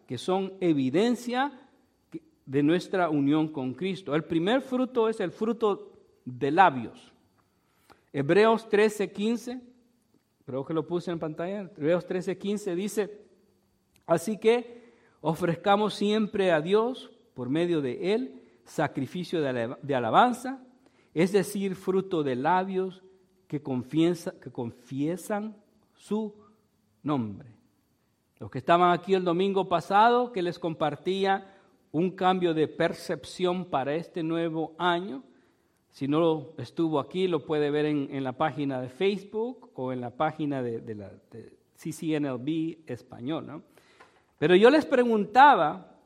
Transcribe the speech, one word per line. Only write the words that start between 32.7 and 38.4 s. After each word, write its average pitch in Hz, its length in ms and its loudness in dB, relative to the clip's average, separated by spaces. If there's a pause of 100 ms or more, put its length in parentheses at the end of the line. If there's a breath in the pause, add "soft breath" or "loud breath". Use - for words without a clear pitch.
para 139 300 -2
este 165 280 -6
nuevo 160 560 -4
año, 180 460 -2 (640 soft breath)
si - 160 -8
no 156 520 0
estuvo 151 420 -2
aquí, 180 260 -2
lo 160 180 -2
puede 147 260 0
ver 151 160 0
en, 147 260 -2
en 139 100 -6
la 131 120 -6
página 143 460 -4